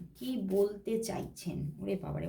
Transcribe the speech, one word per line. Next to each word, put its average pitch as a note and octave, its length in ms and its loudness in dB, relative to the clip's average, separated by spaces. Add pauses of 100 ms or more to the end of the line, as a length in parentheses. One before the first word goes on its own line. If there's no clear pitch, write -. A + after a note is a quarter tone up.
(180)
কি B3 120 -4 (240)
বলতে G3+ 380 4 (160)
চাইছেন। - 500 -4 (220)
ওরে G3 140 0 (100)
বাবারে, D3 240 -2